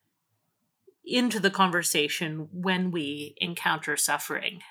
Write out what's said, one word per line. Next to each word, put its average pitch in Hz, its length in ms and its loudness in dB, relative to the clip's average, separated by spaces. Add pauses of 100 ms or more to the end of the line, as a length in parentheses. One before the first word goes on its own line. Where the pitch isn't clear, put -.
(1040)
into 247 340 2
the 190 120 4
conversation 160 1000 2
when 185 380 0
we 147 480 -6
encounter 170 580 -2
suffering. 147 760 -2